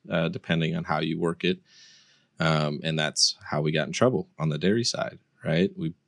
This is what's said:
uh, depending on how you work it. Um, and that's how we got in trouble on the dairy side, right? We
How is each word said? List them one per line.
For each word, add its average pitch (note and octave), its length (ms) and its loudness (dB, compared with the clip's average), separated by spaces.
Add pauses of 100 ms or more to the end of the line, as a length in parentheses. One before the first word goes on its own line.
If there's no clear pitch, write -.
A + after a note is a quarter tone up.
(100)
uh, E2+ 180 0
depending E2 480 0
on E2 80 -4
how D#2 160 0
you D#2+ 180 -2
work E2 260 -2
it. F2+ 160 0 (800)
Um, D2+ 440 0
and D#2 160 -2
that's - 400 0 (100)
how D2+ 140 -2
we D#2 100 0
got D#2 140 0
in - 80 -8
trouble A#2 340 2 (100)
on D#2 120 0
the D2 80 -2
dairy G2+ 260 2
side, - 340 -4 (240)
right? F3+ 360 2
We D#3+ 160 -4 (140)